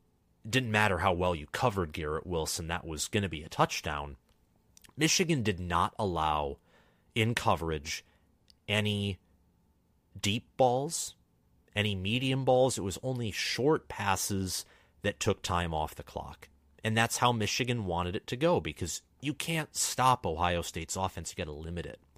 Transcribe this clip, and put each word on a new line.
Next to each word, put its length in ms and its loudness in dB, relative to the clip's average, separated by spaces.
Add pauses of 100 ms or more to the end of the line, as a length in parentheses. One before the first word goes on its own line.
(480)
didn't 240 0
matter 260 4
how 140 4
well 240 2
you 160 -10
covered 400 0
Garrett 340 -4
Wilson, 400 -2
that 180 -4
was 220 -4
gonna 220 0
be 160 -8
a 40 -16
touchdown. 680 -2 (800)
Michigan 460 2
did 160 0
not 400 2
allow, 600 0 (560)
in 200 2
coverage, 680 0 (640)
any 500 0 (1000)
deep 260 -2 (100)
balls, 580 2 (600)
any 200 0
medium 500 0
balls. 340 6
It 40 -4
was 200 -2
only 280 -4
short 580 0
passes 760 -2 (380)
that 180 -2
took 220 0
time 300 0
off 220 -4
the 80 -12
clock. 460 -14 (360)
And 120 0
that's 220 2
how 140 4
Michigan 540 0
wanted 300 0
it 120 -8
to 80 -6
go, 240 2
because 420 -4 (180)
you 140 -4
can't 400 -4
stop 520 4
Ohio 360 2
State's 340 -6
offense. 400 -4
You 80 -4
gotta 120 -8
limit 300 -6
it. 140 -14 (160)